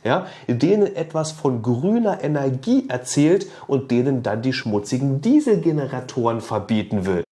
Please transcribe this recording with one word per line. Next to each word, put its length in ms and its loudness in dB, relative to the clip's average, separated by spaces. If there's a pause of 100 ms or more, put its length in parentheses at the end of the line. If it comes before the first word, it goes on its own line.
ja, 240 0 (220)
denen 480 2
etwas 340 -4
von 300 -2
grüner 640 0
Energie 640 0
erzählt 580 2 (200)
und 220 -2
denen 320 2
dann 200 -2
die 100 0
schmutzigen 720 -2
Dieselgeneratoren 1200 2
verbieten 640 -2
will. 260 0